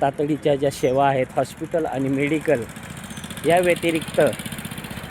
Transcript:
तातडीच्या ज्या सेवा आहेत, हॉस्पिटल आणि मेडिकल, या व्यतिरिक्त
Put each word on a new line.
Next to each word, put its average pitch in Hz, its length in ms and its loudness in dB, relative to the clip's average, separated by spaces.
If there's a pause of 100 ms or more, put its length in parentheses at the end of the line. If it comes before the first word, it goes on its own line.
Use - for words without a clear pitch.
तातडीच्या 143 560 2
ज्या 135 140 2
सेवा 135 380 2
आहेत, 131 180 2 (100)
हॉस्पिटल 156 500 -2
आणि 135 220 -2
मेडिकल, 143 540 2 (840)
या 165 140 6
व्यतिरिक्त 170 600 2 (920)